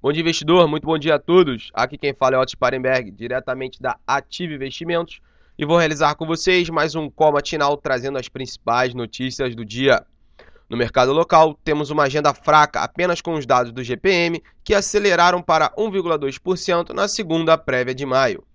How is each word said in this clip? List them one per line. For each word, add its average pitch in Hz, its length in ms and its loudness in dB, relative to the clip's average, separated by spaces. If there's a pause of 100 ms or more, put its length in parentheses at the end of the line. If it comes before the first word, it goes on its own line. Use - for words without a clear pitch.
Bom 135 80 0
dia, 156 100 -2
investidor. 165 460 4
Muito 151 200 -4
bom 160 100 0
dia 151 160 0
a 143 60 2
todos. 160 560 2
Aqui 131 200 -2
quem 139 160 -4
fala 131 240 0
é 127 40 2
Otto 131 140 -2
Sparenberg, 127 580 -2
diretamente 127 680 -8
da 127 180 -6 (100)
Ative 143 480 -6
Investimentos, 165 680 -6 (340)
e 160 80 -8
vou 160 140 2
realizar 151 380 2
com 160 100 -8
vocês 175 460 0
mais 156 240 -2
um 156 120 -4
call 151 260 2
matinal 143 440 0
trazendo 135 400 -4
as 123 100 -8
principais 123 680 -4
notícias 123 600 -6
do 117 80 -12
dia. 123 400 2 (640)
No - 80 -8
mercado 123 380 2
local, 160 500 4
temos 147 280 -2
uma 151 140 2
agenda 143 280 0
fraca, 151 480 2
apenas 175 400 -2
com 170 140 -6
os 143 100 -6
dados 123 260 2
do 123 120 -10
G 120 120 -4
P 185 140 0
M, 170 340 0 (200)
que 214 100 -2
aceleraram 180 680 2
para 160 380 2
um 208 140 -2
vírgula 170 260 -2
dois 135 220 -6
por 180 180 -4
cento 175 380 -2
na 196 120 0
segunda 165 480 2
prévia 131 380 -2
de 135 100 -6
maio. 131 400 0 (120)